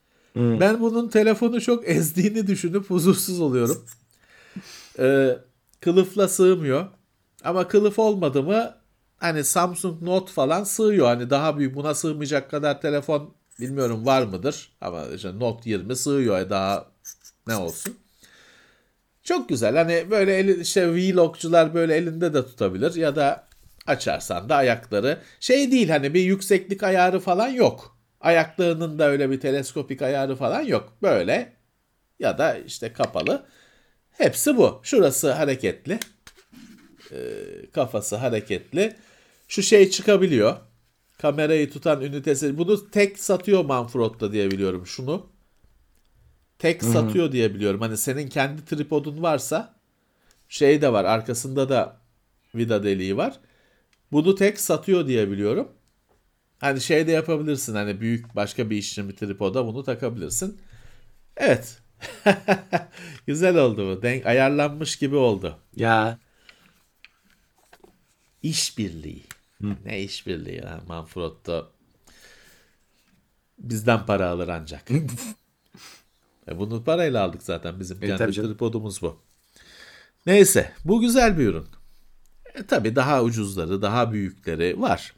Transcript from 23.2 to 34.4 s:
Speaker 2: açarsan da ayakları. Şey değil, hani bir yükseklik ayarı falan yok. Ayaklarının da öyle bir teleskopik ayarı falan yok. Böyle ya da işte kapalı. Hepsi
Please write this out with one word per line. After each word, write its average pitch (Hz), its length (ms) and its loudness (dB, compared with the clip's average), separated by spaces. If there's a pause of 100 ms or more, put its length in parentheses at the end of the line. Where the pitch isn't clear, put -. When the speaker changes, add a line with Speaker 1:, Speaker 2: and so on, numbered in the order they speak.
Speaker 2:
açarsan 98 640 -4
da - 80 2
ayakları. 120 600 0 (220)
Şey 262 320 2
değil, 233 160 4
hani 147 260 0
bir 185 80 6
yükseklik 190 600 0
ayarı 185 380 2
falan 196 280 0
yok. 240 500 0 (220)
Ayaklarının 165 800 0
da 147 100 4
öyle 139 220 2
bir 135 100 -2
teleskopik 135 640 -4
ayarı 135 340 -2
falan 135 260 -2
yok. 156 300 -2 (100)
Böyle 147 500 0 (640)
ya 101 200 -2
da 131 200 0
işte - 340 -12
kapalı. - 540 -4 (640)
Hepsi 240 460 0